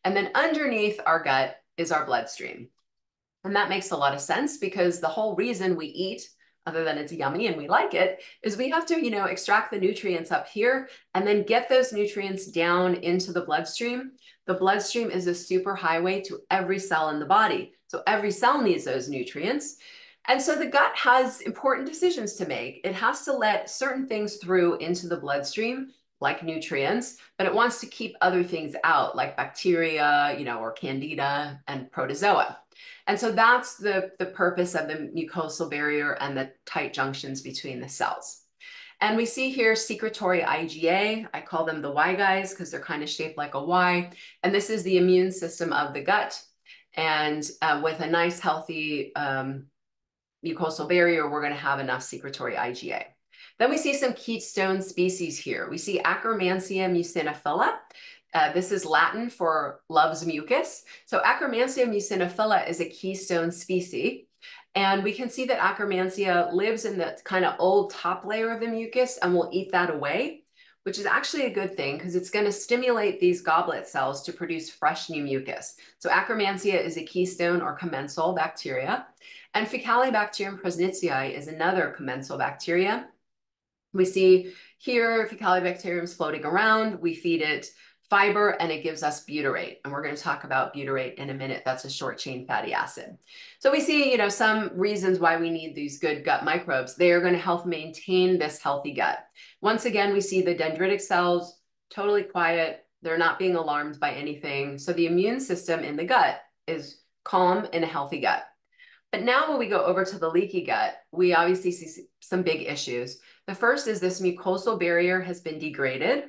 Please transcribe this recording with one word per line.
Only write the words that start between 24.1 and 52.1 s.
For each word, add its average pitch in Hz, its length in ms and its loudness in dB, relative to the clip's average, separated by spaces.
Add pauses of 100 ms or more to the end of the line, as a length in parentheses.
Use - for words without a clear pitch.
through 175 400 4
into 175 280 -4
the 170 120 -2
bloodstream, 214 760 -4 (280)
like 151 220 -2
nutrients, 160 760 -2 (200)
but 190 80 2
it 180 80 2
wants 233 280 2
to 226 40 -10
keep - 340 -10
other 180 220 4
things 160 400 -4
out, 156 320 2
like 135 220 -2
bacteria, 147 1000 2
you 147 80 -8
know, 120 140 -4
or 113 140 -6
candida 143 960 -4
and 135 240 -10
protozoa. 147 680 0 (480)
And 202 120 0
so 226 120 0
that's 233 460 4
the, 190 420 0
the 180 80 -2
purpose 180 480 0
of 151 140 -2
the 156 280 -8
mucosal 160 540 -4
barrier 147 500 0
and 139 160 -4
the 131 140 -4 (160)
tight 147 260 -4
junctions 135 480 -4
between 131 400 -10
the 135 80 -10
cells. - 540 -6 (580)
And 220 160 2
we 226 100 2
see 262 240 -2
here 226 260 2
secretory 208 640 -2
I 160 240 0
G 160 220 0
A. 214 440 2
I 151 80 -8
call 160 240 -4
them 156 180 -4
the 143 100 -6
Y 165 240 2
guys 190 360 2
'cause - 180 -12
they're - 100 -8
kind 151 240 -6
of 147 40 -8
shaped 156 300 -6
like 147 160 -6
a 139 100 -4
Y. 175 460 2 (320)
And 190 100 2
this 202 180 0
is 214 120 -2
the 185 160 4
immune 185 320 6
system 165 420 -4
of 143 220 -2
the 143 80 -6
gut. - 400 0 (520)
And, 151 540 0 (140)
uh, 151 220 2
with 160 160 0
a 151 80 -2
nice, 170 320 2
healthy, 156 760 -4
um, 135 520 -4 (800)
mucosal 160 440 -4
barrier, 170 420 4
we're 147 120 -2
gonna 147 120 -2
have 139 240 -2
enough 131 240 -4
secretory 135 540 -8